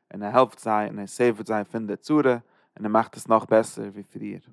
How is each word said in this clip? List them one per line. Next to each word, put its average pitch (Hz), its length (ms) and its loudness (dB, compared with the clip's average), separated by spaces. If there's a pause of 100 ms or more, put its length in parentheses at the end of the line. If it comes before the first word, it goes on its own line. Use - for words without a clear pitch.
(140)
און 104 80 -10
ער 104 140 -2
העלפט 127 220 4
זיי, 107 300 0
און 104 100 -12
ער 101 80 -10
סעווט 110 400 0
זיי, 107 180 -2
פינדער 110 320 -6
צרה, 147 340 2
און - 540 -6
ער 107 40 -4
מאכט 110 280 0
עס - 120 -12
נאך 113 220 4
בעסער 110 380 0
ווי 101 140 -16
פריער. 101 380 -12 (120)